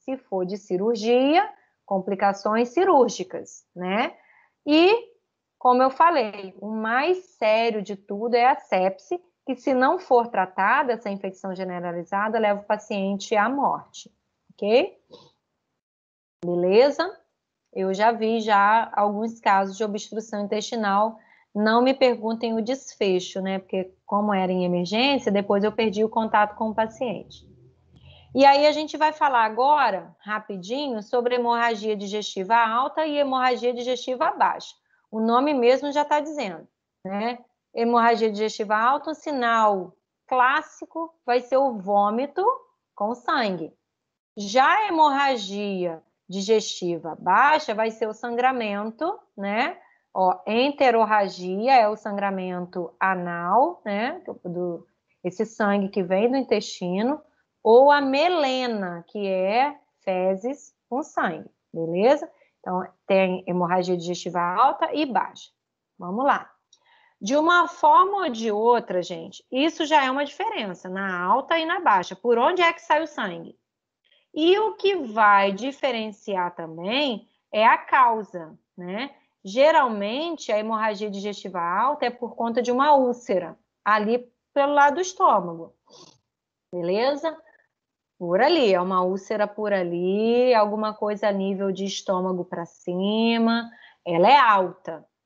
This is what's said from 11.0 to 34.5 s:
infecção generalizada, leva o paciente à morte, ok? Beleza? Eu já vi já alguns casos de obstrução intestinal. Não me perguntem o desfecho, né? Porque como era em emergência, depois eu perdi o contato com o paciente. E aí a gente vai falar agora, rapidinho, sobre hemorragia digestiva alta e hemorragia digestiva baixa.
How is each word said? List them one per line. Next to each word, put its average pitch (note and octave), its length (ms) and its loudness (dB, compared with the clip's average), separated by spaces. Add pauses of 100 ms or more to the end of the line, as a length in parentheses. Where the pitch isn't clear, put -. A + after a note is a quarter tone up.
infecção F#3+ 440 -8
generalizada, F3+ 840 -4
leva G#3 220 0
o G3+ 40 -16
paciente G3+ 680 -4
à G#3 140 2
morte, A3 640 -6 (420)
ok? A#3+ 440 0 (1500)
Beleza? A3 760 2 (540)
Eu F#3+ 220 -4
já G#3+ 180 4
vi A3 280 -2
já G#3+ 540 4
alguns G#3+ 460 -2
casos G3 360 2
de A3 80 -4
obstrução G#3 600 -8
intestinal. G#3+ 760 -2 (360)
Não A3 280 2
me C4 120 4
perguntem A3+ 600 0
o A3+ 80 -2
desfecho, G3 800 -2
né? F#3+ 180 -4
Porque F#3+ 340 -6 (140)
como G#3 260 0
era F#3 200 0
em F#3 120 0
emergência, G3+ 680 0
depois G3+ 320 0
eu G#3+ 80 0
perdi G#3+ 320 -2
o A3 40 0
contato A3 480 0
com A3 140 -4
o G#3 40 -8
paciente. - 800 -8 (800)
E C4+ 120 6
aí C#4+ 200 6
a D4+ 60 4
gente D4+ 240 -6
vai D4+ 160 2
falar C4+ 320 0
agora, A3 760 0
rapidinho, G#3+ 840 -8
sobre B3 320 -2
hemorragia A#3 600 0
digestiva G3+ 640 -4
alta B3 500 0
e D4 120 -2
hemorragia B3+ 560 0
digestiva B3 580 -4
baixa. - 420 -2 (360)